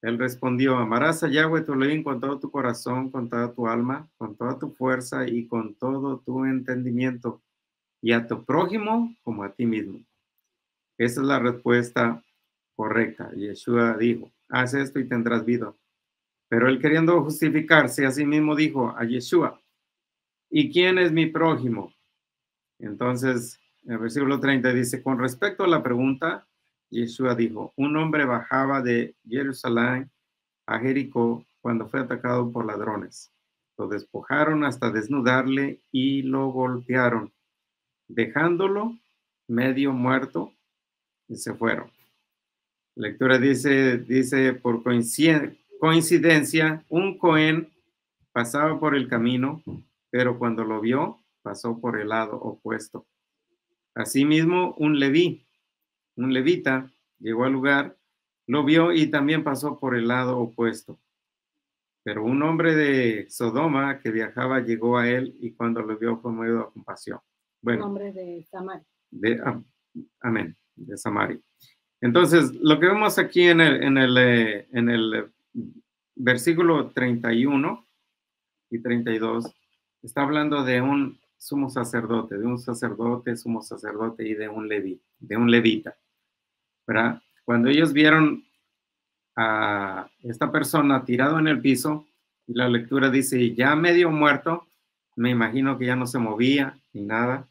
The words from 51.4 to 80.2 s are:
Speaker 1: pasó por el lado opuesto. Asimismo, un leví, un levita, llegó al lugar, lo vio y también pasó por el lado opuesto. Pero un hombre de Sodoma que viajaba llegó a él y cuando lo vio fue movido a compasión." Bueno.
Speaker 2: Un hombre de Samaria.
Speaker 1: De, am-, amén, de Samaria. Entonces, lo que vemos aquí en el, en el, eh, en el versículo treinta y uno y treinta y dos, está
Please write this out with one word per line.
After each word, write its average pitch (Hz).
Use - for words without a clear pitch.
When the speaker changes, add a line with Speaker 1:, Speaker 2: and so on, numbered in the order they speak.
Speaker 1:
pasó 117
por 117
el 104
lado 110
opuesto. -
Asimismo, 156
un 151
leví, 139
un 131
levita, 131
llegó 113
al 135
lugar, 139
lo 143
vio 165
y 160
también 151
pasó 143
por 123
el 117
lado 123
opuesto. 117
Pero 104
un 131
hombre 165
de 127
Sodoma 139
que 117
viajaba 123
llegó 117
a 120
él 127
y 113
cuando 117
lo 107
vio 113
fue 117
movido 113
a 113
compasión." 104
Bueno. 117
Speaker 2:
Un 202
hombre 202
de 175
Samaria. 185
Speaker 1:
De, -
am-, -
amén, 104
de -
Samaria. 104
Entonces, 151
lo 151
que 180
vemos 208
aquí 175
en 170
el, 147
en 135
el, 127
eh, 117
en 117
el 113
versículo 156
treinta 120
y 117
uno 143
y 117
treinta 117
y 110
dos, 117
está 143